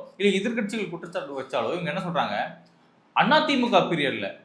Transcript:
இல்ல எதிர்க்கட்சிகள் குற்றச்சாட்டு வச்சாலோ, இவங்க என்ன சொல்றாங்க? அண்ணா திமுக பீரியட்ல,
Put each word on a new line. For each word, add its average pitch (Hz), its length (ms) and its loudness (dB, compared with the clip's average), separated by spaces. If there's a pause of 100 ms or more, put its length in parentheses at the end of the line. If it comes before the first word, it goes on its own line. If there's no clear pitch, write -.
(160)
இல்ல 202 160 2
எதிர்க்கட்சிகள் 208 580 -2
குற்றச்சாட்டு 165 500 -8
வச்சாலோ, 127 320 -2
இவங்க 170 180 -4
என்ன 170 120 -4
சொல்றாங்க? 131 340 -2 (800)
அண்ணா 226 220 6
திமுக 247 420 4
பீரியட்ல, 139 480 0 (160)